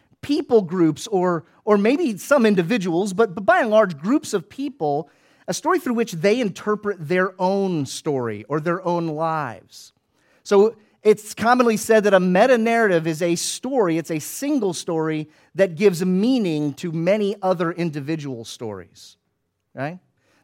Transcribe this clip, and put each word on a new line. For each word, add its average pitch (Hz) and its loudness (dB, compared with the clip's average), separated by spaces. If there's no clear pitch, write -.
people 285 2
groups 165 0
or, 180 -2
or 208 4
maybe 233 0
some 269 2
individuals, 190 0
but, 185 0
but 196 -6
by 349 4
and 247 -2
large, 208 4
groups 226 -2
of 185 -4
people, 165 -4
a 185 -6
story 349 0
through 254 -4
which 226 -2
they 202 0
interpret 208 -4
their 185 -2
own 185 0
story 117 -4
or 151 -2
their 175 -4
own 170 -2
lives. 151 -6
So 208 4
it's 208 2
commonly 233 2
said 220 4
that 202 6
a 190 8
meta-narrative 220 4
is 160 -2
a 170 0
story, 214 -2
it's 165 -6
a 160 -2
single 240 -4
story 156 -4
that 185 2
gives 180 2
meaning 185 0
to 175 -8
many 196 -2
other 180 0
individual 147 -6
stories, - -14
right? 151 -8